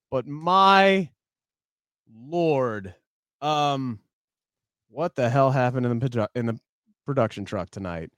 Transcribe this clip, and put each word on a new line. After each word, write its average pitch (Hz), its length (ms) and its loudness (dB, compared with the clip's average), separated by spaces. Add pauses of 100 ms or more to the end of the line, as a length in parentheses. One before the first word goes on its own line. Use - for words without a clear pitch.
But 131 200 -6
my 190 800 4 (1040)
lord, 127 800 -2 (460)
um, 143 580 -2 (920)
what 151 280 -6
the 123 120 0
hell 135 220 4
happened 127 360 0
in 120 120 0
the 131 100 -2
produ-, 117 280 -2
in 120 100 -4
the 117 120 -4 (480)
production 117 380 -2
truck 92 260 -8
tonight? 85 480 -10